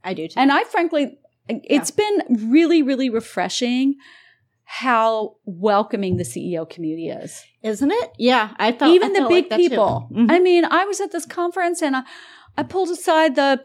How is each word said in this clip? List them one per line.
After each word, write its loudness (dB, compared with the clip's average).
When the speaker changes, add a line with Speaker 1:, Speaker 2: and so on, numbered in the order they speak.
Speaker 1:
I -6
do -8
too. -6
Speaker 2:
And 4
I 2
frankly, -2
it's -2
Speaker 1:
Yeah. 2
Speaker 2:
been -2
really, 4
really -2
refreshing -2
how -2
welcoming -2
the -4
C -8
E -4
O -8
community -8
is. -14
Speaker 1:
Isn't -2
it? -4
Yeah. 2
I 2
felt, 4
Speaker 2:
Even 4
Speaker 1:
I -2
Speaker 2:
the 2
Speaker 1:
felt 0
Speaker 2:
big 4
Speaker 1:
like -12
that -2
too. 4
Speaker 2:
people. 0
Speaker 1:
Mm-hmm. 4
Speaker 2:
I 6
mean, 4
I 0
was -6
at -6
this -6
conference -4
and -2
I, -4
I -4
pulled -2
aside 2
the 2